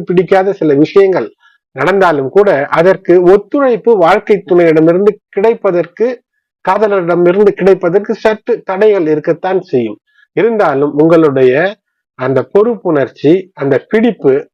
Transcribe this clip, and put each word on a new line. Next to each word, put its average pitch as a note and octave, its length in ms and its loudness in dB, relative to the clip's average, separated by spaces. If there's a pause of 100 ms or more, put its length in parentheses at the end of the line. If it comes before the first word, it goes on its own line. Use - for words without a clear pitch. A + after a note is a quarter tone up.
பிடிக்காத F#3+ 500 0
சில D#3 220 -2
விஷயங்கள் D#3 540 2 (460)
நடந்தாலும் D#3+ 540 0
கூட G3+ 200 2 (220)
அதற்கு F3+ 420 0 (120)
ஒத்துழைப்பு A#3 720 0
வாழ்க்கை G3 420 0
துணையிடமிருந்து E3+ 720 2 (180)
கிடைப்பதற்கு, G3+ 800 -2 (580)
காதலரிடமிருந்து F#3 880 0
கிடைப்பதற்கு F#3 640 0
சற்று A3 380 -4 (100)
தடைகள் G3 440 0
இருக்கத்தான் D#3+ 560 -2
செய்யும். A2+ 340 -6 (380)
இருந்தாலும் E3 600 -2
உங்களுடைய D3 580 2 (680)
அந்த C3 280 -2
பொறுப்புணர்ச்சி, F#3 840 -2 (220)
அந்த C#3 220 -4 (100)
பிடிப்பு A3 480 -2 (200)